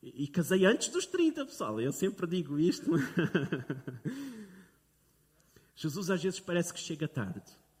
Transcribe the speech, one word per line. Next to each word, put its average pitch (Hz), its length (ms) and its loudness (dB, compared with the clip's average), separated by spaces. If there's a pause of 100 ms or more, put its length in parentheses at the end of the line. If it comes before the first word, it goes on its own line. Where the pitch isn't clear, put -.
E, 135 220 -6
e 147 40 -6
casei 180 360 4
antes - 240 6
dos 370 160 -2
trinta, 320 400 2
pessoal. 110 340 -4
Eu 127 140 0
sempre 190 340 -2
digo 160 320 -2
isto. 175 340 2
<laughs> 170 2750 -4
Jesus 160 320 -4
às 180 140 2
vezes 180 180 -2
parece 175 320 0
que - 80 -10
chega 156 260 -6
tarde. 98 460 -6 (280)